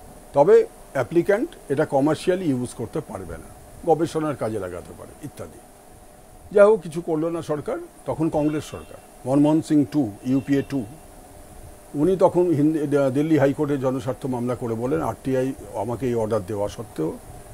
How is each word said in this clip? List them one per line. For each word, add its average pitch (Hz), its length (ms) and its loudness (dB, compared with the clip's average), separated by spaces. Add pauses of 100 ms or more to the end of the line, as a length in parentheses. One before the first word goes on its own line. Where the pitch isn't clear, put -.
(340)
তবে 214 320 6 (280)
applicant 170 560 0 (200)
এটা 143 160 0
commercially 180 600 0
ইউজ 123 280 -2
করতে 123 260 -8
পারবে 92 380 -12
না, - 180 -18 (300)
গবেষণার 156 500 0
কাজে 110 240 -4
লাগাতে 87 380 -10
পারে 87 120 -18 (140)
ইত্যাদি। 90 360 -14 (920)
যাই 202 140 8
হোক, 214 160 6
কিছু 170 200 -8
করলো 165 280 -2
না 170 120 -6
সরকার, 151 360 -6 (280)
তখন 143 240 -2
কংগ্রেস 151 340 0
সরকার, - 340 -14 (280)
মনমোহন 147 360 4
সিং 147 240 4
টু, 131 260 0 (140)
ইউপিএ 135 440 2
টু, 135 160 -4 (1120)
উনি 170 220 2
তখন 175 240 4
হিন্দি-, 156 460 2 (260)
দিল্লি 151 240 2
হাইকোর্টে 143 400 2
জনস্বার্থ 131 480 -4
মামলা 123 300 -4
করে 113 180 -4
বলেন, 131 280 -2
"আরটিআই 131 520 -2 (200)
আমাকে 120 340 -4
এই 120 80 0
order 110 320 0
দেওয়া 101 220 -2
সত্ত্বেও 156 440 -6 (400)